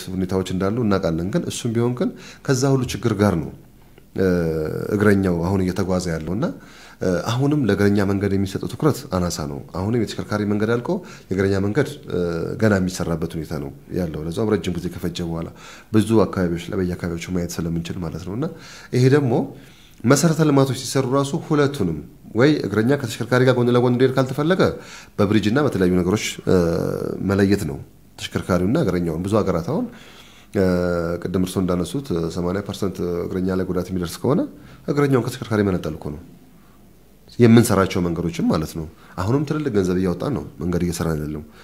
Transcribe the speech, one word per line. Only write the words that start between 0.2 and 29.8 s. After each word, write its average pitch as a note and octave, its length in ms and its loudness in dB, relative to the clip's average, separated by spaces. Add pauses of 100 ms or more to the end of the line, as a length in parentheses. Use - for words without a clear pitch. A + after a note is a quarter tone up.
እንዳሉ F#2+ 320 -2
እናውቃለን። F#2 480 0
ግን E3+ 160 -2
እሱም - 260 -6
ቢሆን A#2+ 220 0
ግን A3 160 -2 (320)
ከዛ C3 280 0
ሁሉ C3 160 2
ችግር G#2+ 280 -2
ጋር G2 240 4
ነው፣ C#2 140 -6 (600)
እ፣ G2 120 2 (640)
እግረኛው G2 520 4
አሁን F#2+ 180 0
እየተጓዘ F2+ 480 0
ያለው D#2+ 260 -4
እና፣ B2 100 -2 (500)
እ፣ - 140 -2 (180)
አሁንም C#3+ 360 0
ለእግረኛ G2+ 420 4
መንገድ G2 280 0
የሚሰጠው G2 360 -2
ትኩረት - 300 0 (140)
አናሳ F2 320 0
ነው። C#2+ 140 -6 (160)
አሁንም G2+ 240 -2
የተሽከርካሪ G#2 480 -4
መንገድ G#2 240 0
አልቆ A#2+ 180 -2 (340)
የእግረኛ G2 360 0
መንገድ፣ G#2+ 300 0 (180)
እ፣ F#2+ 140 -2 (360)
ገና G#2+ 180 4
የሚሰራበት F2 560 -2
ሁኔታ D#2+ 280 -8
ነው C#2+ 120 -8 (220)
ያለው። E2 300 -4
ለዛውም F#2+ 280 -2
ረጅም F#2 240 0
ጊዜ E2+ 140 -6
ከፈጀ F2 340 -6
በኋላ E2 260 -6 (440)
ብዙ G#2+ 160 4 (120)
አካባቢዎች F2 440 0
ላይ G#2 120 -8
በየአካባቢዎቹ F2 540 -4
ማየት F2 220 -4
ስለምንችል E2+ 460 -6
ማለት E2 260 -8
ነው። F2+ 100 -10
እና C3+ 120 -4 (460)
ይሄ B2+ 180 4
ደግሞ C3+ 220 4 (720)
መሰረተ D3 380 4
ልማቶች C3+ 360 4
ሲሰሩ - 320 -2
ራሱ C#3 300 0
ሁለቱንም C3+ 580 0 (360)
ወይ B2+ 160 6 (100)
እግረኛ G#2+ 340 0
ከተሽከርካሪ B2 500 0
ጋር B2+ 100 6
ጎን A#2+ 160 4
ለጎን B2 220 4
እንዲሄድ B2+ 220 4
ካልተፈለገ D3 480 2 (520)
በብሪጅ G#2 340 4
እና B2 140 2
በተለያዩ F#2 340 2
ነገሮች፣ F#2 280 2 (180)
እ፣ F#2+ 140 4 (640)
መለየት G2 420 2
ነው C#2+ 140 -6 (380)
ተሽከርካሪውና F#2 640 0
እግረኛውን። F2 420 -2
ብዙ G2 140 -2
ሀገራት E2+ 320 0
አሁን፣ A3 180 -2 (640)